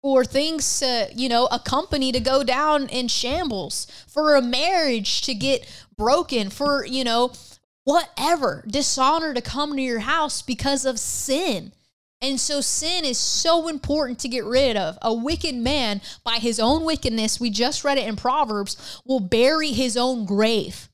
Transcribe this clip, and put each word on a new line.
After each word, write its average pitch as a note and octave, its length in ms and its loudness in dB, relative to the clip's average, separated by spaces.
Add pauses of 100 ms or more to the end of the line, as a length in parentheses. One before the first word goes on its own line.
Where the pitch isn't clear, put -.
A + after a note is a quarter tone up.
for C4+ 220 4
things D4+ 560 0
to, A#3+ 340 0
you B3+ 140 -2
know, A#3+ 220 4
a A#3+ 80 0
company C4+ 540 -2
to B3 80 0
go C4 240 2
down C#4 440 2
in B3 200 -4
shambles, A#3+ 760 -4 (200)
for D4+ 300 4
a C4+ 60 6
marriage C4 800 0
to C4+ 120 -4
get B3+ 340 0 (280)
broken, A#3+ 540 2
for, C#4+ 360 0
you C4 180 -2
know, A#3+ 280 2 (520)
whatever, C#4+ 840 2
dishonor C#4+ 680 2
to B3 60 -2
come D4 340 -4
to C4+ 80 -2
your A#3+ 180 -2
house D4 420 -2
because C4+ 420 -2
of B3 160 -2
sin. C4+ 720 -2 (480)
And C4+ 180 -2
so C#4+ 220 -2
sin E4 440 -2
is B3+ 140 -2
so E4 500 2
important C#4+ 520 -2
to C4+ 80 -6
get A#3 160 -4
rid B3 320 2
of. E3 260 -2
A A3+ 120 0
wicked D4 400 -2
man, A#3+ 460 0 (240)
by A#3 120 0
his A#3 240 0
own C#4+ 240 4
wickedness, A3+ 560 -2
we A#3+ 80 0
just A#3 360 0
read C#4 140 2
it G#3+ 80 -2
in A3 100 -4
Proverbs, A3+ 880 -2
will B3+ 140 2
bury C4 520 2
his A#3 240 0
own B3 300 0
grave. G3+ 680 0